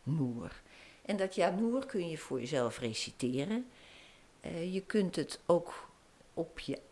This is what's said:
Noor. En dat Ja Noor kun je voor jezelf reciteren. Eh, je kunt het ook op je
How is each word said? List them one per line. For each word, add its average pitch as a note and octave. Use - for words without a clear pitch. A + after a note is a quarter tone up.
Noor. B2
En G#3
dat F#3+
Ja F#3+
Noor A#3
kun F3+
je D#3+
voor C3
jezelf A#2+
reciteren. C3
Eh, E3+
je F#3+
kunt F#3+
het -
ook -
op -
je -